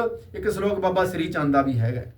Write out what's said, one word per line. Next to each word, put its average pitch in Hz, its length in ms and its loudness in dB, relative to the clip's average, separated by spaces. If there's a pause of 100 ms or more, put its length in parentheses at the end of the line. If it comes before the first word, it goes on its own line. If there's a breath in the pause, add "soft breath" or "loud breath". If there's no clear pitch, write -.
(360 loud breath)
ਇੱਕ 208 140 -4
ਸ਼ਲੋਕ 196 300 0
ਬਾਬਾ 185 260 2
ਸ੍ਰੀ 180 220 -2
ਚੰਦ 143 260 0
ਦਾ 139 80 4
ਵੀ 131 180 0
ਹੈਗਾ। 120 220 -2 (160)